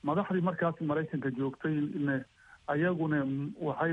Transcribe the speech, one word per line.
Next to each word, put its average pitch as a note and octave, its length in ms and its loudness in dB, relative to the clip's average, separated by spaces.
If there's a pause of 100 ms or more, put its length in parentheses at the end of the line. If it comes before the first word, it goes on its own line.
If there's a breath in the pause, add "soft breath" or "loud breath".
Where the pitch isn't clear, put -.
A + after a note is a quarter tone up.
Madaxdii F#3 360 2
markaas E3+ 400 0
Maraykanka D3+ 500 0
joogtay C3+ 460 -2 (180)
ne, C#3+ 300 0 (400 loud breath)
ayaguna D#3 560 2 (400)
waxay D#3+ 320 0